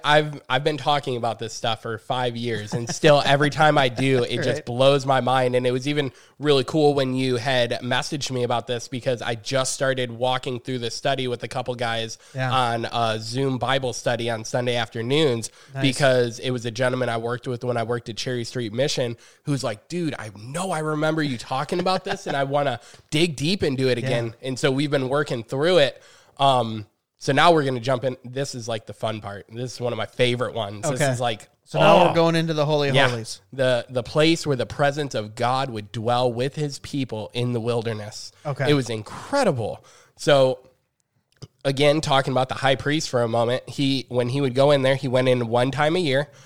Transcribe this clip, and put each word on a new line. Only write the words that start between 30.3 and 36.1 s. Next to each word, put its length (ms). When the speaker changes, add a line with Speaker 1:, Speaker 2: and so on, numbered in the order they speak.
Speaker 1:
ones. 340
This 100
Speaker 2:
Okay. 120
Speaker 1:
is, 80
like, 300
Speaker 2:
So 140
now 180
Speaker 1:
oh. 100
Speaker 2:
we're 80
going 200
into 200
the 100
Holy 240
of 60
Speaker 1:
Yeah. 140
Speaker 2:
Holies. 320
Speaker 1:
The, 380
the 100
place 460
where 80
the 100
presence 480
of 220
God 340
would 220
dwell 420